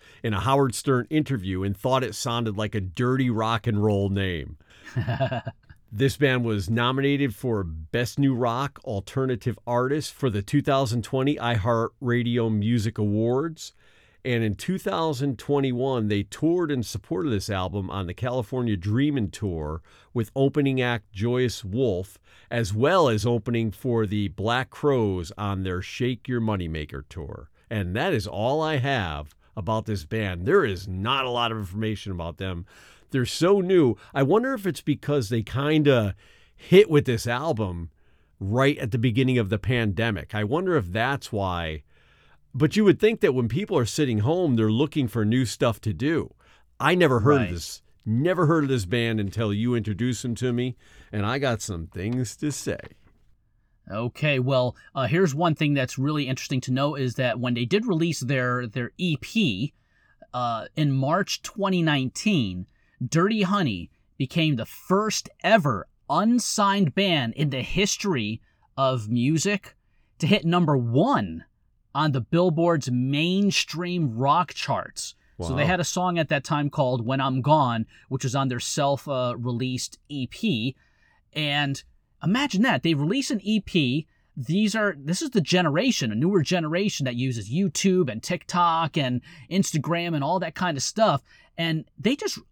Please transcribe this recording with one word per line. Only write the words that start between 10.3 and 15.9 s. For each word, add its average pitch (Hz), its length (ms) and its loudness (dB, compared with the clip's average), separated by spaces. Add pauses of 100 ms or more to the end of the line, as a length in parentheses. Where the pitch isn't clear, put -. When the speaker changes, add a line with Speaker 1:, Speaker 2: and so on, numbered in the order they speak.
Speaker 1:
two 143 180 2
thousand 123 440 2
twenty 135 320 0
iHeartRadio 117 1160 0
Music 110 460 0
Awards. 120 720 0 (520)
And 120 180 0
in 104 140 0
two 185 200 -4
thousand 151 640 -2
twenty-one, 131 680 0